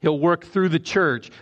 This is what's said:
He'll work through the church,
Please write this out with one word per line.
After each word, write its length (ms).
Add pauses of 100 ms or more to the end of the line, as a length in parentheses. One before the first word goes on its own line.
He'll 180
work 280
through 240
the 80
church, 520 (120)